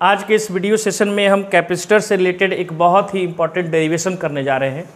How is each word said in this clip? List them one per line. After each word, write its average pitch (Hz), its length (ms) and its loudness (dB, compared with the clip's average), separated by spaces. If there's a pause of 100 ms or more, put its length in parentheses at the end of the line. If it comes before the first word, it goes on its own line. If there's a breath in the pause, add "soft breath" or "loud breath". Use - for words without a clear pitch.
आज 196 220 2
के 208 120 0
इस 214 160 0
वीडियो 190 260 0
सेशन 208 320 0
में 202 180 0
हम 196 160 2
कैपेसिटर 180 560 2
से 208 160 -2
रिलेटेड 180 380 0
एक 170 200 -4
बहुत 175 420 2
ही 190 60 0
इंपॉर्टेंट 170 480 -2
डेरिवेशन 165 460 0
करने 143 280 -4
जा 135 140 0
रहे 135 120 -2
हैं 143 260 -10